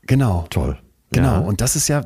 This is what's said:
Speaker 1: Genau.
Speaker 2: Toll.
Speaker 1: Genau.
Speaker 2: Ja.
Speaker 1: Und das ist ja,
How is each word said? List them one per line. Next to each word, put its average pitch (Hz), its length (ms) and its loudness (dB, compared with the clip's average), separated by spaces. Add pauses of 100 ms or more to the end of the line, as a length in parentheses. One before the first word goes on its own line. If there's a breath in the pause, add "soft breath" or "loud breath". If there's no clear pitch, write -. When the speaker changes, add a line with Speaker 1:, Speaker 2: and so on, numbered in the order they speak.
Speaker 1:
Genau. 113 460 0
Speaker 2:
Toll. 65 300 -2 (320)
Speaker 1:
Genau. - 220 2
Speaker 2:
Ja. - 60 2
Speaker 1:
Und 104 200 -2
das 123 160 -2
ist 147 120 -2
ja, 147 180 0